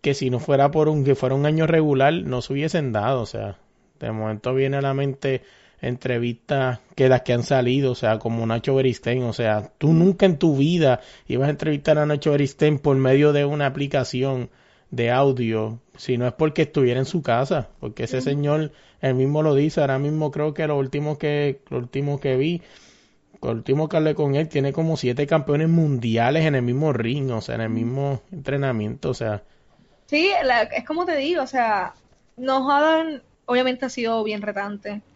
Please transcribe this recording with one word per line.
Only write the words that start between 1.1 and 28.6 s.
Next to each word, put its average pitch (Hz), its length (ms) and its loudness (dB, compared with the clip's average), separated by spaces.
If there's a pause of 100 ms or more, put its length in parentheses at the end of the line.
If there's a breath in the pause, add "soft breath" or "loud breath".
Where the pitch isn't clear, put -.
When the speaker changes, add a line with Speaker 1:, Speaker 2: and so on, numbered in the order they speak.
Speaker 1:
fuera 131 200 -2
un 143 100 0
año 156 220 2
regular, 151 440 4
no 127 300 -4
se - 100 -10
hubiesen 147 400 -2
dado, 113 300 0
o 104 40 -4
sea, 104 320 -10 (440)
de 113 100 -6
momento 110 420 -4
viene 135 240 0
a 139 40 -2
la 139 120 -2
mente 135 500 -2 (360 soft breath)
entrevistas 123 1000 -4 (160)
que 131 120 4
las 131 140 6
que 127 120 -2
han 120 100 0
salido, 131 480 2
o 120 40 -4
sea, 110 240 0
como 113 260 -4
Nacho 117 300 0
Beristain, 127 480 0
o 113 100 -4
sea, 107 440 -2
tú 156 160 4
nunca 180 320 6
en 175 120 4
tu 151 200 4
vida 147 440 4 (260 loud breath)
ibas 131 200 0
a 151 40 2
entrevistar 147 460 0
a 151 80 2
Nacho 147 260 0
Beristain 143 480 2
por 139 180 2
medio 139 340 6
de 143 140 2
una 143 220 0
aplicación 135 840 -2 (420 soft breath)
de 117 180 0
audio, 120 680 0 (180)
si 127 200 -4
no 123 100 0
es 120 60 -2
porque 156 300 0
estuviera 127 360 2
en 135 60 0
su 160 160 -4
casa, 131 480 0 (100)
porque 123 240 -10
ese 127 140 -4
Speaker 2:
Ujú. 127 80 -4
Speaker 1:
señor, 143 460 -2 (300 soft breath)
él 131 140 0
mismo 143 260 0
lo 156 140 2
dice, 151 260 2
ahora 135 160 0
mismo 151 320 -2
creo 151 240 -4
que 156 140 -4
lo 147 100 0
último 143 400 -4
que, 147 520 -2
lo 131 80 -6
último 139 420 -4
que 135 160 0
vi, 170 260 0 (800 loud breath)
por - 140 -4
último 147 340 0
que 170 80 0
hablé 156 180 2
con 143 200 0
él, 156 120 0
tiene 139 240 0
como 160 240 0
siete 131 320 -2
campeones 147 400 2
mundiales 139 800 2
en 147 100 2
el 127 60 2
mismo 131 320 0
ring, 127 380 -2
o 113 100 -4
sea, 120 140 -8
en 113 60 -4
el 110 60 -4
Speaker 2:
Ujú. 110 80 -2
Speaker 1:
mismo 131 460 -2 (100)
entrenamiento, 135 760 -4